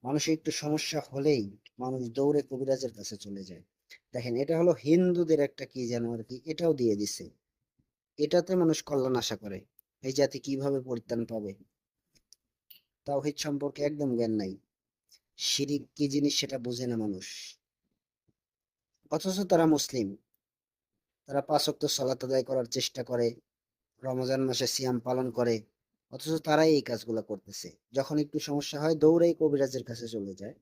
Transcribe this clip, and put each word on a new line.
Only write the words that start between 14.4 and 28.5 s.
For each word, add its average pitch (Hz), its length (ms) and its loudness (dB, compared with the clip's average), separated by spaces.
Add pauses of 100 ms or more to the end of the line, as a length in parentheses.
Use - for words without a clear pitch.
শিরিক 143 500 -2 (100)
কি 147 120 2
জিনিস 143 300 2
সেটা 135 200 -4
বোঝে 123 280 -6
না 120 100 0
মানুষ, 104 300 -4 (1800)
অথচ 185 300 -2
তারা 180 260 6
মুসলিম, 127 500 2 (1080)
তারা 139 140 -2
পাঁচ 147 280 2
ওয়াক্ত 151 180 -2
সালাত 131 380 -2
আদায় 131 180 2
করার 131 220 0
চেষ্টা 123 400 -4
করে, 120 300 0 (680)
রমজান 131 420 -2
মাসে 127 220 0
সিয়াম 127 340 -2
পালন 127 300 -2
করে, 117 320 0 (480)
অথচ 156 320 -4
তারাই 156 320 6
এই 139 60 4
কাজগুলো 113 420 -4
করতেছে। 98 540 -12 (160)
যখন 135 260 -2
একটু 147 200 -2
সমস্যা 143 420 -4